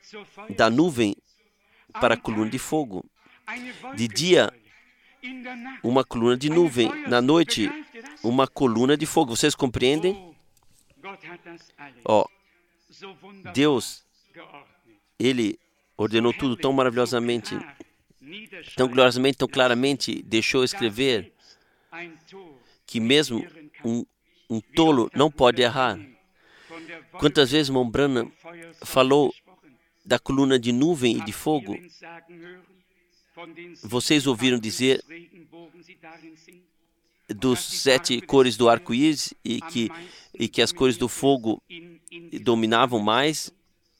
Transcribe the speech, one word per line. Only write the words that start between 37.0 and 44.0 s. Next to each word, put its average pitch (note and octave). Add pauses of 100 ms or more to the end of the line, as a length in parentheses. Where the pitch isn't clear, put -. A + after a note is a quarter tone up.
dos A#2+
sete -
cores B2+
do A#2
arco-íris A#2+ (100)
e A#2+
que, A2+ (440)
e A2
que -
as A2
cores C3
do A#2+
fogo B2+ (800)
dominavam A2+
mais B2+ (480)